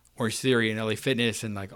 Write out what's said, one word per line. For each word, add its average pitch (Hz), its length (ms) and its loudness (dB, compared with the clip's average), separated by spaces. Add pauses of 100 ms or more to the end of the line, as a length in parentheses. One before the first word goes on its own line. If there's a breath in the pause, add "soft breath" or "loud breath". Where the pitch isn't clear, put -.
(160)
Orange 110 220 -2
Theory 117 320 4
and 110 100 -4
L 110 80 -2
A 107 80 0
Fitness 117 480 0
and, 107 100 -6
like, 98 220 -8